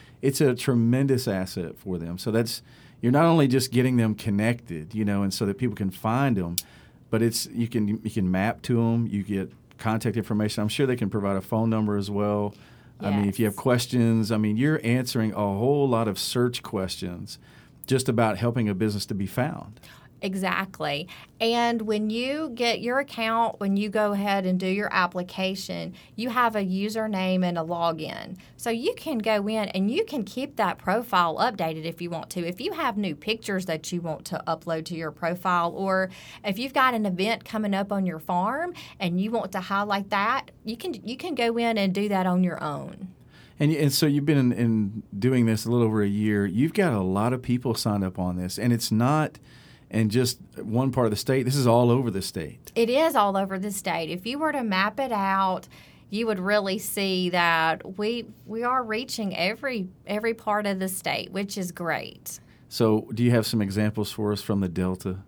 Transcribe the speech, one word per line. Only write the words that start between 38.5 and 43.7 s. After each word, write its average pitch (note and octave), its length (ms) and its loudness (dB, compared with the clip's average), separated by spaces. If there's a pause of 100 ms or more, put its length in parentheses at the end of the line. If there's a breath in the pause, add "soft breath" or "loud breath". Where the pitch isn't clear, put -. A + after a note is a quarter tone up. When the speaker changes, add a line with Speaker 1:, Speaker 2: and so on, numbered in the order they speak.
Speaker 2:
and F3+ 220 0
you G#3+ 100 -2
want G#3+ 220 -2
to G3 80 -4
highlight G3 480 -2
that, G#3 440 0 (120)
you A#3 140 -8
can, F4 160 -6 (120)
you B3 120 -8
can E4+ 160 -6
go A#3 240 0
in A#3 180 2
and G3 180 2
do G3+ 140 0
that F#3 180 2
on F3+ 160 4
your F3 220 0
own. D3 440 -8 (520 loud breath)
Speaker 1:
And, D3 120 4